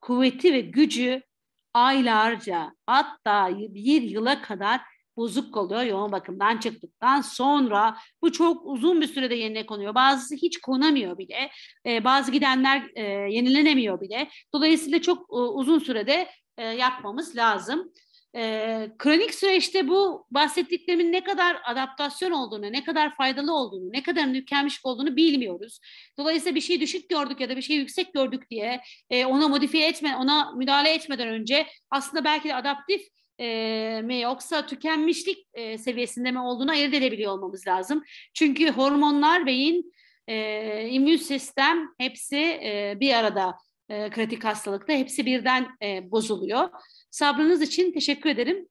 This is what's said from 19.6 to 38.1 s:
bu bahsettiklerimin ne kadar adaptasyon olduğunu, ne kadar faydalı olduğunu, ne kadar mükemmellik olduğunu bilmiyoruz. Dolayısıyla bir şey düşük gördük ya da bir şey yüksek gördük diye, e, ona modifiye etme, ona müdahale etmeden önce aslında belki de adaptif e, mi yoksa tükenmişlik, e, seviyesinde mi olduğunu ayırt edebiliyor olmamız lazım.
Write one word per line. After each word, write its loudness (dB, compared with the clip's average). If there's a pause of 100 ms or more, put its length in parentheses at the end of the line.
bu 2
bahsettiklerimin 0
ne 0
kadar 0
adaptasyon -4
olduğunu, -4
ne -4
kadar 0
faydalı 0
olduğunu, -4
ne -6
kadar 0
mükemmellik -2
olduğunu -2
bilmiyoruz. 0 (380)
Dolayısıyla -2
bir 0
şey 0
düşük -6
gördük -2
ya -4
da -4
bir -8
şey -2
yüksek -4
gördük -2
diye, -4 (280)
e, 2
ona 4
modifiye 2
etme, -2
ona 0
müdahale 2
etmeden -4
önce -2 (220)
aslında -4
belki -2
de -2
adaptif -4 (380)
e, -4
mi -4
yoksa -4
tükenmişlik, -2
e, -10
seviyesinde -4
mi -4
olduğunu -2
ayırt 0
edebiliyor 0
olmamız -8
lazım. -2 (300)